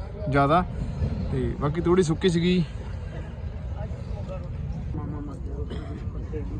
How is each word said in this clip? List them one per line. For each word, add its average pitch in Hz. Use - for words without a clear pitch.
ਜ਼ਿਆਦਾ, 143
ਤੇ 123
ਬਾਕੀ 165
ਤੂੜੀ 175
ਸੁੱਕੀ 160
ਸੀਗੀ। 170